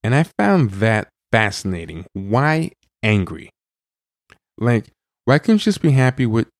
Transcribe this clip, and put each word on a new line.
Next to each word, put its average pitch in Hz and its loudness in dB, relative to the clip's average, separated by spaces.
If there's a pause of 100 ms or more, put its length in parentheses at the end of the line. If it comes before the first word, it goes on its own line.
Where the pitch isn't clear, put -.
And 113 0
I 151 2 (140)
found 185 2
that 110 -2 (220)
fascinating. 90 -4
Why 135 -2 (300)
angry? 92 -2 (1040)
Like, 113 -2 (340)
why 139 4
couldn't 220 2
she - -4
just 208 0
be 156 2
happy 131 2
with 110 0 (120)